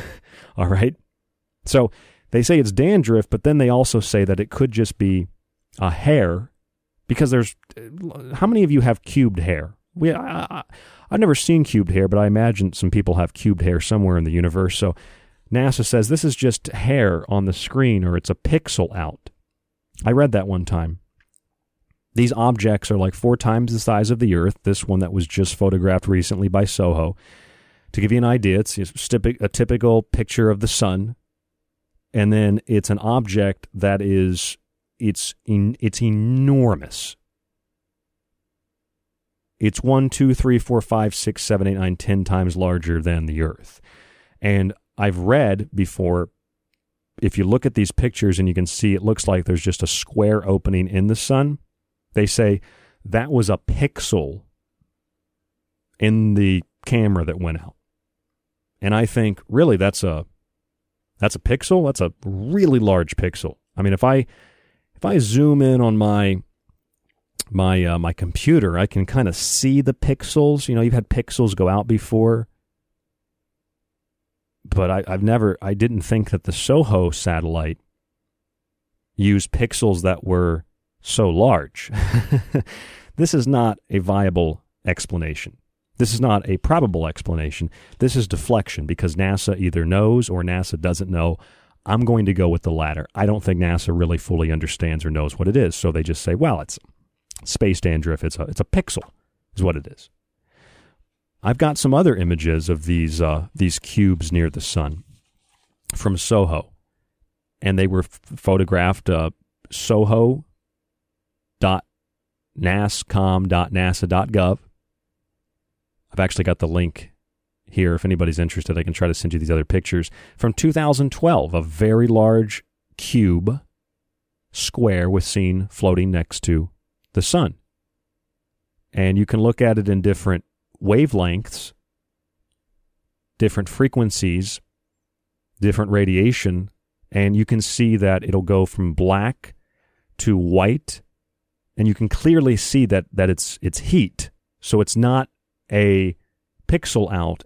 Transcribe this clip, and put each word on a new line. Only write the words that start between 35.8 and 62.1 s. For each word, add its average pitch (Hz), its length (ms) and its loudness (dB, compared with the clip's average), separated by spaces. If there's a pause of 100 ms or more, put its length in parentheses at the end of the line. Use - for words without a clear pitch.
enormous. 117 1120 0 (2500)
It's 107 240 -2
one, 135 260 2
two, 135 240 2
three, 123 240 2
four, 113 240 0
five, 107 320 -2
six, - 300 -6
seven, 98 240 0
eight, 95 100 -2
nine, 92 200 -2
ten 98 260 -2
times 92 320 -2
larger 85 460 -2
than 82 240 -2
the 78 160 -4
Earth. - 400 -8 (600)
And 98 320 0 (240)
I've 101 200 0
read 104 580 0
before, 87 540 -2 (920)
if 101 160 -2
you 98 60 0
look 113 220 0
at 127 100 -2
these 101 160 0
pictures 101 480 -2
and 95 80 2
you 87 60 0
can 90 120 -2
see 101 280 -2
it 92 80 -2
looks 107 260 -2
like 92 160 0
there's 87 180 -2
just 92 220 -2
a 90 40 -2
square 104 600 0
opening 95 400 0
in 95 200 0
the 110 80 2
sun, 139 440 0 (540)
they 104 120 2
say 101 360 0 (420)
that 113 280 -2
was 113 180 2
a 95 80 2
pixel - 840 -4 (1600)
in 110 360 2
the 95 280 2 (220)
camera 101 400 2
that 80 140 -6
went 82 220 -6
out. - 140 -20 (1080)
And 104 140 0
I 113 100 2
think, 110 440 -2
really, 135 260 4
that's 98 280 0
a, 80 220 -4 (920)
that's - 160 -2
a - 40 -10
pixel? 175 460 0
That's 139 140 -2
a 87 140 -2 (120)